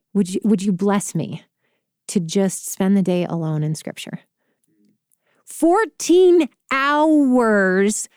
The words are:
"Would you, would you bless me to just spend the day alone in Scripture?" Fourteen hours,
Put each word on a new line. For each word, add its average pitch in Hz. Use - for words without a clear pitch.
"Would 190
you, -
would 202
you 202
bless 196
me 160
to 202
just 190
spend 196
the 190
day 180
alone 156
in 156
Scripture?" -
Fourteen 349
hours, 254